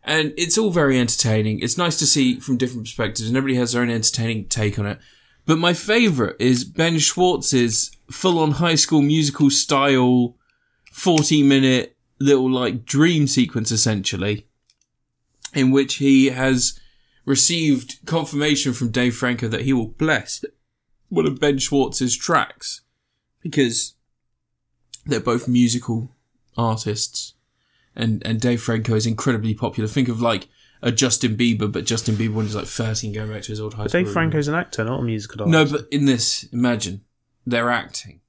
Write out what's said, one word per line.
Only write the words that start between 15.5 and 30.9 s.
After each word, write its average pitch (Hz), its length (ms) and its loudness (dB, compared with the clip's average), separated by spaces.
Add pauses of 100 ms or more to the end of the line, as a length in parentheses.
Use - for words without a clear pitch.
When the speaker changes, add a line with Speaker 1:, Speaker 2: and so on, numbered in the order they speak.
Speaker 1:
in 131 180 2
which 139 240 2
he 135 340 4
has 127 500 0 (460)
received 147 800 0
confirmation 147 680 0
from 117 200 -4
Dave 123 240 0
Franco 120 340 -2
that 110 120 -4
he 135 120 0
will 117 140 -2
bless - 580 -4 (640)
one 165 180 0
of 135 120 -4
Ben 143 200 0
Schwartz's 131 580 0
tracks, - 640 -4 (600)
because 131 520 -2 (1120)
they're 127 140 -2
both 120 280 -2
musical 120 640 2 (460)
artists, 110 760 -4 (640)
and, 113 300 -2
and 113 160 -4
Dave 120 200 0
Franco 113 340 -2
is 107 100 0
incredibly 113 480 0
popular. 110 340 -4
Think 123 220 0
of, 113 120 -4
like, 113 260 -2 (340)
a 120 100 0